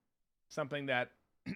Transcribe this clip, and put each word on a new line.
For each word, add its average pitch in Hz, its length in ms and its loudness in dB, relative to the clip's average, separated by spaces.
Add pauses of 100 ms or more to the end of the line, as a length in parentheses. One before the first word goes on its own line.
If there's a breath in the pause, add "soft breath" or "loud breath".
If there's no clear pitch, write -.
(480)
something 143 380 -2
that 123 240 2 (360)
<clears throat> - 100 -4